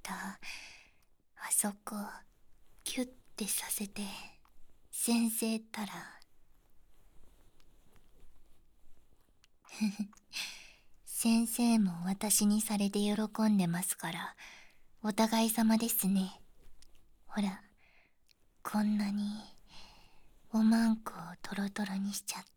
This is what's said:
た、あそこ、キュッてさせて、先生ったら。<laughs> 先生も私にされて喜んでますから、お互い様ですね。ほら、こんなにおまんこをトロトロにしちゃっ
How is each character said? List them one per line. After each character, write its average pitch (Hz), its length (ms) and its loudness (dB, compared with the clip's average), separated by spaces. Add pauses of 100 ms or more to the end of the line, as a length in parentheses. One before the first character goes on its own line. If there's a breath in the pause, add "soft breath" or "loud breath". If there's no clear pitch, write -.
た、 190 360 -8 (960 loud breath)
あ - 160 -10
そ - 200 2 (140)
こ、 - 100 -8 (880)
キ - 180 -4
ュ 254 40 -2
ッ 254 40 -8 (280)
て 208 100 -4
さ - 220 -4
せ - 180 -4
て、 202 180 -10 (880)
先 233 380 2
生 226 260 0
っ 220 60 -4 (100)
た 214 140 -6
ら。 175 340 -12 (3500)
<laughs> 208 460 -4 (960 loud breath)
先 226 420 2
生 233 320 4
も 175 260 2
私 202 400 2
に 208 160 4
さ 214 160 0
れ 202 120 2
て 202 100 0
喜 208 140 2 (300)
ん 214 140 6
で 180 100 4
ま 170 160 -2
す - 140 -4
か 165 140 -6
ら、 170 240 -8 (680 loud breath)
お 214 100 0
互 226 340 4
い - 20 0
様 226 280 4
で 226 100 0
す 214 200 0
ね。 190 340 0 (840)
ほ - 140 -2
ら、 196 220 -2 (960 soft breath)
こ 214 200 0
ん 208 160 2
な 208 120 0
に 208 520 -4 (920 loud breath)
お 220 40 0
ま 226 300 6
ん 220 100 4
こ - 160 -10
を - 20 -12 (260)
ト - 140 -8
ロ 196 140 -2
ト 208 160 -4
ロ 190 100 -4
に 196 180 -2
し - 100 -6
ち - 120 -8
ゃ 190 60 -10
っ - 20 -14 (140)